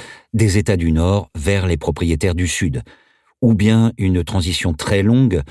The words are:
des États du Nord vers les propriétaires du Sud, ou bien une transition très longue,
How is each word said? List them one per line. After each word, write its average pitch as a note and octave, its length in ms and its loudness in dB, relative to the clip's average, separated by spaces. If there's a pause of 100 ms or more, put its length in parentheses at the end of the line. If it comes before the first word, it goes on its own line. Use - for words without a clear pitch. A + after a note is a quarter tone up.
(320)
des G#2+ 240 2
États G2+ 220 0
du E2 120 0
Nord F2 460 2
vers F#2+ 300 0
les E2+ 100 0
propriétaires E2 580 -2
du F2+ 140 -2
Sud, B2+ 340 -4 (600)
ou A#2 100 4
bien A2 460 2
une F#2 260 0
transition E2+ 480 -4
très G2 300 -2
longue, A2 480 2